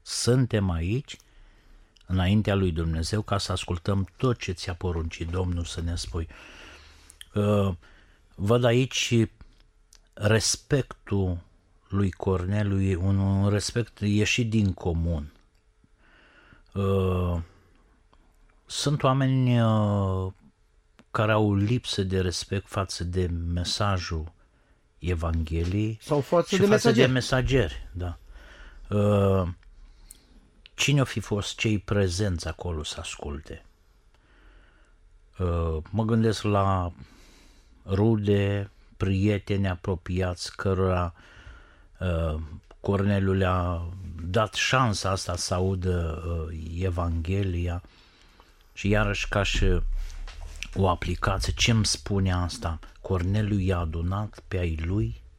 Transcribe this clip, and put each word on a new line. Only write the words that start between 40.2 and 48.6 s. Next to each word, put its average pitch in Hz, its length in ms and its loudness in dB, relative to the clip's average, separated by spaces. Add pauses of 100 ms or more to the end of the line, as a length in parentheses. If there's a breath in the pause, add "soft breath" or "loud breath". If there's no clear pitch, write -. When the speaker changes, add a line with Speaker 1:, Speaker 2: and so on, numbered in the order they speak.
Speaker 1:
cărora, 92 580 2 (840 soft breath)
uh, 82 400 -2 (400)
Corneliu 98 540 0
le-a 90 480 0 (420)
dat 101 300 0
șansa 110 560 0
asta 95 260 -2
să - 180 -4
audă, 90 720 -2 (260)
uh, 82 80 -10 (220)
Evanghelia 87 1040 -2 (880 soft breath)